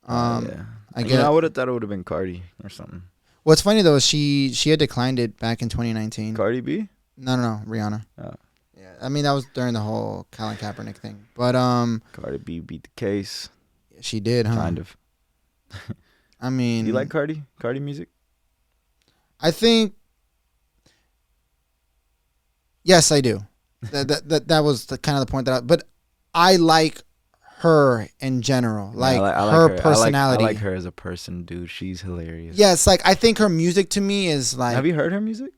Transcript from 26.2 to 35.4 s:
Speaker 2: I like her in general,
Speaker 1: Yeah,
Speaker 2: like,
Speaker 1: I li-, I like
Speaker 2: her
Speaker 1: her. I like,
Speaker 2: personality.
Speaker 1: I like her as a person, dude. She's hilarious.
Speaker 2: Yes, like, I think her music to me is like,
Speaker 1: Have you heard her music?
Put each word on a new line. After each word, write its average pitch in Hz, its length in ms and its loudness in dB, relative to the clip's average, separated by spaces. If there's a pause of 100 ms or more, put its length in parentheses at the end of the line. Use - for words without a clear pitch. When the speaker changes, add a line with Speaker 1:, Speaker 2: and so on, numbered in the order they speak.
Speaker 2:
I 185 220 6
like 160 460 4 (560)
her 139 500 4 (120)
in 131 220 -2
general, 110 520 0
Speaker 1:
Yeah, 110 60 -8
Speaker 2:
like, 127 180 2
Speaker 1:
I 98 40 2
li-, 98 80 2
I 92 120 0
like 107 120 2
Speaker 2:
her 160 60 8
Speaker 1:
her. 165 40 10
I 156 100 8
like, 90 80 -4
Speaker 2:
personality. 123 640 4
Speaker 1:
I - 20 2
like 107 120 -2
her 98 160 -4
as 90 100 -8
a 87 80 -12
person, 87 520 -12
dude. 87 260 -12
She's 92 300 -10
hilarious. 82 560 -10
Speaker 2:
Yes, 190 300 4
like, 190 180 4
I 190 100 6
think 226 240 2
her 214 100 4
music 175 420 0
to 202 100 -4
me 196 280 -2
is 135 280 -2
like, 123 180 -2
Speaker 1:
Have 135 120 0
you 175 80 0
heard 156 180 -2
her 202 80 -4
music? 226 380 -8